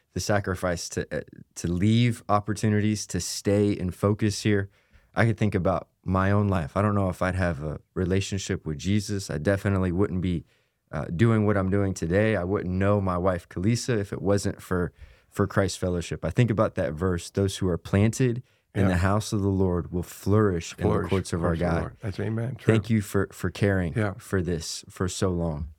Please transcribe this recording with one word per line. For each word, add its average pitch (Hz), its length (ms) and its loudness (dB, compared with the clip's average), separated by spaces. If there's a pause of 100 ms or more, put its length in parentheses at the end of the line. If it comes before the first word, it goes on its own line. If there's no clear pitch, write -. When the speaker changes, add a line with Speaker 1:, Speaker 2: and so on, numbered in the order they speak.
(140)
Speaker 1:
the 92 80 -6
sacrifice 92 680 -2
to, - 220 -4
uh, - 100 -4 (340)
to - 120 -4
leave 110 640 2
opportunities, 104 800 0
to - 120 -4
stay 101 580 2
and 90 160 -4
focus 104 500 0
here. 101 260 2 (440)
I 107 120 4
could 113 120 2
think 104 180 2
about 87 340 0 (160)
my 92 260 2
own 104 160 4
life. 90 300 0
I 98 40 4
don't 104 140 2
know 98 140 2
if 85 120 -6
I'd 90 140 0
have 87 260 0
a 76 180 -6 (160)
relationship 95 720 -2
with 78 120 -4
Jesus. 98 520 -2
I 71 100 -4
definitely 98 520 0
wouldn't 90 300 0
be, 87 240 -2 (460)
uh, 71 220 -4
doing 110 320 4
what 104 120 2
I'm 95 120 0
doing 98 240 0
today. 101 440 0
I 90 80 -4
wouldn't 92 280 -2
know 101 280 2
my 90 160 0
wife, 90 320 -2
Kalisa, 113 480 0
if 98 160 -4
it - 80 -8
wasn't 98 400 0
for, 90 320 -2 (360)
for 98 180 0
Christ 98 320 0
Fellowship. 90 440 -4
I 80 60 -2
think 117 200 2
about 101 260 0
that 76 180 -2
verse, 87 360 -2
"Those 98 280 0
who 95 100 0
are 85 100 2
planted 113 640 0 (320)
in 101 100 2
Speaker 2:
Yeah. 98 60 4
Speaker 1:
the 92 80 2
house 98 360 0
of 104 80 0
the 98 80 2
Lord 90 420 0
will 87 120 -2
flourish 98 680 0
in - 40 -18
the 92 60 -4
Speaker 2:
Flourish, 98 260 0
Speaker 1:
courts 95 240 0
of 87 100 -2
our 85 120 2
Speaker 2:
flourish 80 60 -2
in 85 60 0
the 82 60 0
Speaker 1:
God." 80 80 0
Speaker 2:
Lord. - 200 -8
That's 104 180 -6
amen. 110 360 -4
True. - 180 2
Speaker 1:
Thank 107 160 2
you 110 120 4
for, 101 320 0
for - 160 -4
caring 95 480 0
Speaker 2:
Yeah. 104 200 0
Speaker 1:
for - 240 -2
this 82 480 -6
for 92 200 -4
so 95 200 -2
long. 82 500 -2